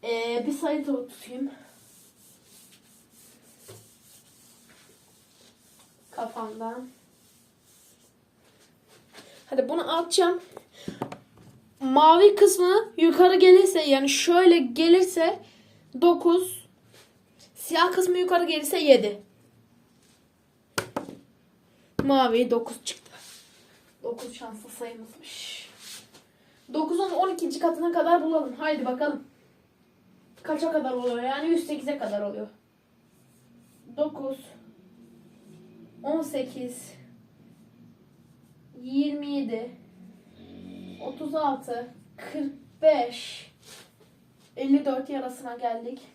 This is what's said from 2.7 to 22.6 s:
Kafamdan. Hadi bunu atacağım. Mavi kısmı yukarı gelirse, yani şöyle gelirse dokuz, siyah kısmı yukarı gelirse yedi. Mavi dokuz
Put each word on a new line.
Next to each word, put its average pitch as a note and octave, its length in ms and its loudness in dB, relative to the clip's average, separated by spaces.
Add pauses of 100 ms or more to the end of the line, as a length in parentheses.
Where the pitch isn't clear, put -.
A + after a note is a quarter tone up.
Kafamdan. A3+ 760 -12 (2500)
Hadi C4 220 -2
bunu D#4+ 300 -2
atacağım. F4 420 2 (1400)
Mavi D#4+ 540 8
kısmı G4 640 4
yukarı F4 380 6
gelirse, F#4 460 8
yani C#4 280 2
şöyle F4 500 6
gelirse E4 800 2 (640)
dokuz, F4 680 2 (840)
siyah E4+ 380 0
kısmı F4+ 260 0
yukarı F4+ 260 0
gelirse D#4 340 -4
yedi. A#3 440 4 (2750)
Mavi B3 460 2
dokuz A#3 340 -6